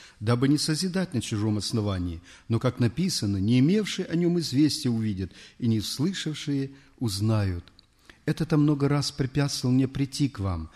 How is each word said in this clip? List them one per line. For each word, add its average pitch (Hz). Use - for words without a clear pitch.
дабы 120
не 147
созидать 175
на -
чужом 107
основании, 95
но, 113
как -
написано, 117
не 110
имевшие 185
о 160
нем 175
известия 139
увидят, 107
и 120
не 110
слышавшие 143
узнают. 101
Это-то 156
много 147
раз 143
препятствовал 139
мне 131
прийти 135
к -
вам. 90